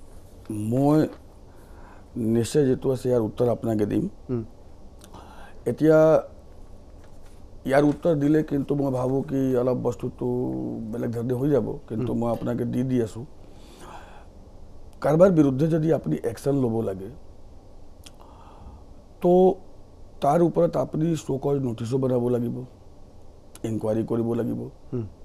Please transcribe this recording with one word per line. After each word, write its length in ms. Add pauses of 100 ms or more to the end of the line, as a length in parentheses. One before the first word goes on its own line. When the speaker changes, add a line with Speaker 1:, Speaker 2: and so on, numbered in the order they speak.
(680)
Speaker 1:
মই 300 (1400)
নিশ্চয় 320
যিটো 240
আছে, 160
ইয়াৰ 200
উত্তৰ 200
আপোনাকে 380
দিম। 180 (240)
Speaker 2:
হুম। 140 (1200)
Speaker 1:
এতিয়া 320 (1700)
ইয়াৰ 200
উত্তৰ 300
দিলে 280
কিন্তু 320
মই 180
ভাবোঁ 300
কি 180 (160)
অলপ 300
বস্তুটো 400 (680)
বেলেগ 240
ধৰণে 180
হৈ 160
যাব, 160 (220)
কিন্তু 240
Speaker 2:
হুম। 80
Speaker 1:
মই 160
আপোনাকে 280
দি 180
দি 200
আছোঁ। 220 (1800)
কাৰোবাৰ 320
বিৰুদ্ধে 340
যদি 260
আপুনি 240 (140)
একশ্যন 300
ল'ব 220
লাগে, 280 (2000)
তো 100 (880)
তাৰ 220
ওপৰত 340
আপুনি 300 (100)
শ্ব' 260
কজ 220
নটিছো 340
বনাব 300
লাগিব, 280 (1080)
ইনকুৱাৰী 400
কৰিব 300
লাগিব, 260 (320)
Speaker 2:
হুম। 120 (200)